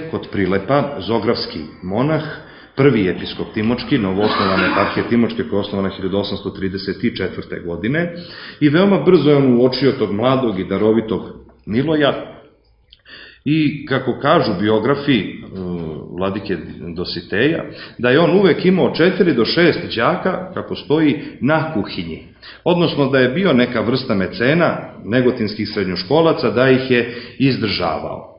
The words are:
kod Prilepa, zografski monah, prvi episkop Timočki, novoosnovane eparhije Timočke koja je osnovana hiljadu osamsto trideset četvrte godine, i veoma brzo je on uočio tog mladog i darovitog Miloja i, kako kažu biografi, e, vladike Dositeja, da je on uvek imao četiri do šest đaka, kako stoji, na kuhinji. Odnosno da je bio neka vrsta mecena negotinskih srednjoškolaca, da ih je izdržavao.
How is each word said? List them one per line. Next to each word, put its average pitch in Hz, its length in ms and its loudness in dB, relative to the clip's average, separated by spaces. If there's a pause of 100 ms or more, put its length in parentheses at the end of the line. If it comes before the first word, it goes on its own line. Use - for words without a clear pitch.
(120)
kod 101 200 -6
Prilepa, 98 680 0
zografski 104 600 -2 (240)
monah, 139 400 -2 (520)
prvi 117 340 4
episkop - 440 -8
Timočki, 120 440 -2
novoosnovane 95 720 0
eparhije 98 380 0
Timočke 113 340 2
koja 98 140 -4
je 101 40 0
osnovana 98 280 -4
hiljadu 92 280 -4
osamsto 98 320 -4
trideset 95 680 -4
četvrte - 420 -6
godine, 110 540 -4 (460)
i 147 100 4
veoma 180 340 4
brzo 156 260 6
je 147 60 6
on 131 220 6
uočio 127 340 4
tog 101 220 -2
mladog 117 460 0
i 90 80 -4
darovitog 107 540 2 (440)
Miloja 139 480 2 (1300)
i, 151 400 0
kako 123 360 -2
kažu 123 380 2
biografi, 113 600 2
e, 87 140 -6 (840)
vladike 92 400 -4 (380)
Dositeja, 95 680 -2 (340)
da 120 120 0
je 139 100 6
on 165 200 4
uvek 170 260 4
imao 170 300 2
četiri 175 380 2
do 113 120 2
šest 170 340 2 (160)
đaka, 175 580 -2
kako - 220 -8
stoji, 147 440 2 (220)
na 147 320 0
kuhinji. 85 500 -6 (400)
Odnosno 156 460 2
da 135 100 4
je 127 100 4
bio 170 240 0
neka 120 280 2
vrsta 120 340 -2
mecena 113 600 0 (280)
negotinskih 110 680 0
srednjoškolaca, 123 800 0
da 123 180 2
ih 131 220 2
je 120 240 2 (240)
izdržavao. 90 1000 -2